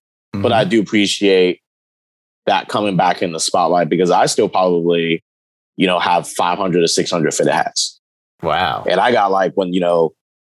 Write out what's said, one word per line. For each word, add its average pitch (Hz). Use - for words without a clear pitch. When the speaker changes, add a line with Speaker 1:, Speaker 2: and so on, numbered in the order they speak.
Speaker 1:
but 101
Speaker 2:
Mm-hmm. 98
Speaker 1:
I 110
do 104
appreciate 95
that 107
coming 104
back 90
in 90
the 80
spotlight 85
because 87
I 95
still 123
probably, 85
you 95
know, 90
have 85
five 87
hundred 87
or 82
six 80
hundred 78
fitted 73
hats. -
Speaker 2:
Wow. 76
Speaker 1:
And 90
I 120
got, 104
like, 95
when, 92
you 95
know, 85